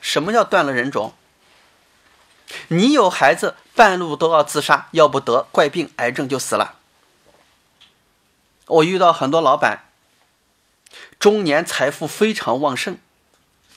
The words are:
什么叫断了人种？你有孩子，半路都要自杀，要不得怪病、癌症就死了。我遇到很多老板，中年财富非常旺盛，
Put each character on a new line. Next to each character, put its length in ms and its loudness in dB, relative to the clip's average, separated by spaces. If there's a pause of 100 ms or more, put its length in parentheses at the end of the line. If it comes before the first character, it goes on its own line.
什 220 -4
么 100 -6
叫 100 2
断 220 0
了 80 -4
人 180 -2
种？ 240 -8 (1500)
你 240 2
有 180 4
孩 240 2
子， 220 -6 (180)
半 240 4
路 160 -4
都 180 0
要 120 4
自 180 -4
杀， 300 0
要 160 4
不 100 -2
得 320 -2
怪 180 2
病、 280 -6
癌 160 -2
症 160 -6
就 100 -4
死 160 -6
了。 240 -4 (1900)
我 180 2
遇 140 -2
到 140 4
很 200 -2
多 80 2
老 160 2
板， 340 -4 (1300)
中 240 4
年 240 0
财 240 -2
富 160 -10
非 260 -2
常 280 -4
旺 160 -2
盛， 220 -8 (800)